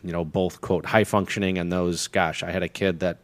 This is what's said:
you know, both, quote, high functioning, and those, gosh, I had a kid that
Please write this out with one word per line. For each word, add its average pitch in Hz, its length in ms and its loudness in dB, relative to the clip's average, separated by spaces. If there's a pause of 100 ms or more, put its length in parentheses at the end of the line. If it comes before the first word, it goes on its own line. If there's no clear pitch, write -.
you 87 100 -8
know, 85 100 -2
both, 87 380 -2
quote, 87 240 -2
high 110 180 4
functioning, 95 540 0
and 87 140 -2
those, 87 360 0
gosh, 87 340 0
I 87 100 -6
had 90 120 -2
a 82 60 -4
kid 90 320 -2
that 87 220 -2